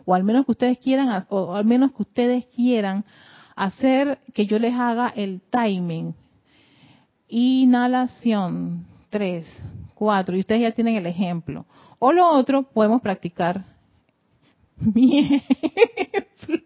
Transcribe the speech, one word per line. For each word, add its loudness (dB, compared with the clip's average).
o 2
al 2
menos 2
que -2
ustedes 0
quieran 0
ha-, -4
o -4
al -2
menos 4
que -6
ustedes -2
quieran -2
hacer 0
que 0
yo 0
les 0
haga -2
el -6
timing. -2
Inhalación, 0
tres, -4
cuatro, 0
y 0
ustedes 0
ya 0
tienen -2
el -4
ejemplo. -6
O 2
lo 4
otro, 2
podemos 0
practicar -4
<laughs> -20
mi 4
ejemplo. -2